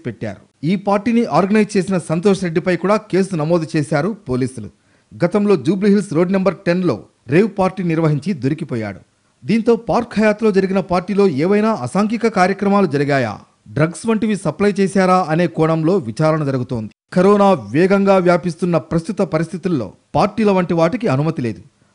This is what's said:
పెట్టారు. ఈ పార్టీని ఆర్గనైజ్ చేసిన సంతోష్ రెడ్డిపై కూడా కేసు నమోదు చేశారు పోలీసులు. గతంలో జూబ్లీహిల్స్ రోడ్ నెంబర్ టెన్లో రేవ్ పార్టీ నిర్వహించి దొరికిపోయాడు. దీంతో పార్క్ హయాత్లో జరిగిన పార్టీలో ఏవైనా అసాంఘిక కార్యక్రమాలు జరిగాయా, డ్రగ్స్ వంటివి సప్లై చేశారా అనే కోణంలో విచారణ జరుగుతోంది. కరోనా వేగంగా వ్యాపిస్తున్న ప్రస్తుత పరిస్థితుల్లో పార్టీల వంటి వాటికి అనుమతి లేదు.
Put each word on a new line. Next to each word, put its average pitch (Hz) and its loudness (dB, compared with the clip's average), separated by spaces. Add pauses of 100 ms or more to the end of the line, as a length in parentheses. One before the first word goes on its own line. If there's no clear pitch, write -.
పెట్టారు. 110 -10
ఈ 190 2
పార్టీని 208 0
ఆర్గనైజ్ 202 2
చేసిన 190 0
సంతోష్ 185 0
రెడ్డిపై 175 -2
కూడా 190 0
కేసు 196 -2
నమోదు 156 0 (100)
చేశారు 151 0
పోలీసులు. 127 -6 (560)
గతంలో 202 2
జూబ్లీహిల్స్ 196 0
రోడ్ 175 0
నెంబర్ 190 0
టెన్లో 170 -2 (260)
రేవ్ 190 2
పార్టీ 185 -2
నిర్వహించి 160 0
దొరికిపోయాడు. 123 -6 (440)
దీంతో 226 2
పార్క్ 226 -4
హయాత్లో 214 2
జరిగిన 190 0
పార్టీలో 190 0
ఏవైనా 196 0
అసాంఘిక 202 -2
కార్యక్రమాలు 196 0
జరిగాయా, 135 -2 (300)
డ్రగ్స్ 151 -4
వంటివి 220 0
సప్లై 190 -2
చేశారా 185 2
అనే 165 2
కోణంలో 160 0
విచారణ 156 0
జరుగుతోంది. 123 -4 (220)
కరోనా 196 4
వేగంగా 185 2
వ్యాపిస్తున్న 175 0
ప్రస్తుత 165 -4
పరిస్థితుల్లో 160 -4 (220)
పార్టీల 202 2
వంటి 180 0
వాటికి 170 0
అనుమతి 147 -2
లేదు. 113 -6 (320)